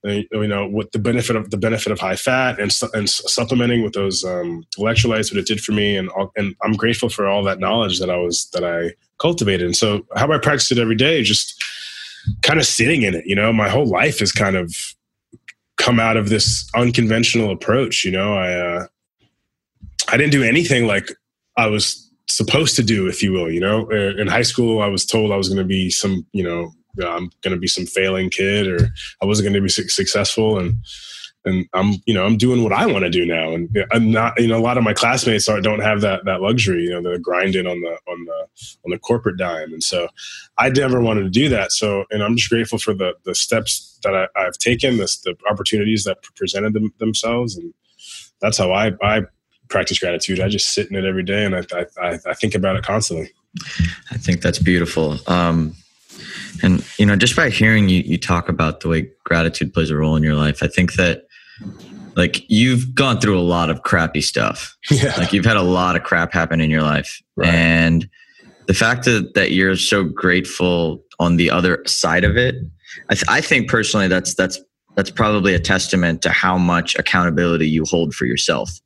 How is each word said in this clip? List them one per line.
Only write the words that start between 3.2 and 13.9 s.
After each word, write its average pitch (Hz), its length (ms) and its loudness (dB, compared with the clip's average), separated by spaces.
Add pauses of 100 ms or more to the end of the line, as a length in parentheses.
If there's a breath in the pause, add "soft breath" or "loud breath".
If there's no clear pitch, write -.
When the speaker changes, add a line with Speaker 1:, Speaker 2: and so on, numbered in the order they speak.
Speaker 1:
supplementing 120 500 2
with 107 120 -2
those, 98 280 -2
um, 87 420 -6 (140)
electrolytes, 110 540 0
what 101 60 -2
it 85 80 -4
did 104 160 -2
for 107 100 -4
me. 104 240 2
And 92 140 -4
all, 98 260 -4
and 101 260 -4
I'm 107 120 0
grateful 117 340 0
for 101 180 -2
all 101 180 0
that 95 140 -2
knowledge 95 420 0
that 92 100 -2
I 90 80 0
was, 87 340 -2
that 90 120 -2
I 85 280 -2 (260)
cultivated. 101 460 0
And 87 120 0
so 104 380 0
how 135 160 0
I 156 80 2
practice 147 320 0
it 120 80 2
every 113 180 2
day, 143 260 2
just - 380 -2 (840 loud breath)
kinda 151 200 2
sitting 131 400 2
in 95 140 2
it, 80 100 -6
you 98 80 0
know, 107 180 2
my 107 160 2
whole 107 180 2
life 107 340 0